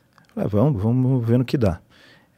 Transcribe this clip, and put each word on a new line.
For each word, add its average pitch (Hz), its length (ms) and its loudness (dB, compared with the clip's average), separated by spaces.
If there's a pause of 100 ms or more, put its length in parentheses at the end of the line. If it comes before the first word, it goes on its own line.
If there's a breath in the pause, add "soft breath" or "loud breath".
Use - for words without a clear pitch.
(340 soft breath)
Falei, 214 120 -4
"Ah, - 40 -4
vamos, 110 320 0
vamos 127 460 0
ver 120 100 2
no - 80 0
que - 120 -4
dá." 98 220 0 (580 soft breath)